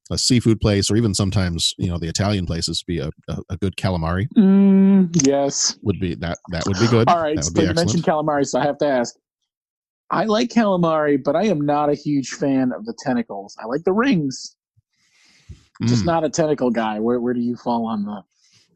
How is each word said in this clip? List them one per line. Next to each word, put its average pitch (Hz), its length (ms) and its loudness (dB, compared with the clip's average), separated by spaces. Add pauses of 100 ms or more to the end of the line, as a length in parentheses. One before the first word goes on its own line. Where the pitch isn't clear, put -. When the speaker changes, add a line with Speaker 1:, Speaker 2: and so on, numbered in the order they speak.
(100)
Speaker 1:
a 113 80 -2
seafood 117 420 2
place, 101 300 2
or 101 60 2
even 113 180 2
sometimes, 92 640 0
you 95 100 -2
know, 87 80 -2
the 82 100 -6
Italian 95 380 0
places, 82 380 -4
be 85 160 -4
a, 71 100 -4 (200)
a, 73 100 -6 (100)
a 90 80 -8
good 92 200 -4
calamari. 90 500 -2 (100)
Speaker 2:
Mm, 196 880 6
yes. 139 560 0
Speaker 1:
Would 98 160 -2
be, 90 180 -4
that, 82 220 -6 (120)
that 85 160 -6
would 95 120 -2
be 110 100 2
good. 117 200 4
Speaker 2:
All 170 140 2
right, 151 120 -2
Speaker 1:
That 82 120 -2
would 82 100 -6
Speaker 2:
so 160 60 4
Speaker 1:
be - 0 -
Speaker 2:
you 160 60 2
mentioned 170 380 0
Speaker 1:
excellent. 151 220 0
Speaker 2:
calamari, 143 180 0
so 135 140 -2
I 139 60 0
have 143 120 -2
to 151 80 0
ask. 127 280 0 (960)
I 165 160 0
like 220 240 0
calamari, 165 720 2
but 147 100 0
I 175 120 0
am 160 160 0
not 147 260 0
a 147 60 0
huge 143 400 -2
fan 131 420 0
of 101 80 -14
the 113 140 -10
tentacles. 120 600 -6
I - 60 -14
like 147 200 -6
the 190 100 0
rings. 196 600 -2 (1300)
Just 117 220 2
Speaker 1:
Mm. - 20 -4
Speaker 2:
not 165 180 0
a 147 60 -2
tentacle 151 400 0
guy. 110 300 -2
Where, 120 200 0
where 120 140 -2
do 123 60 -4
you 120 160 -4
fall 117 300 -4
on 107 180 -4
the 104 180 -10 (540)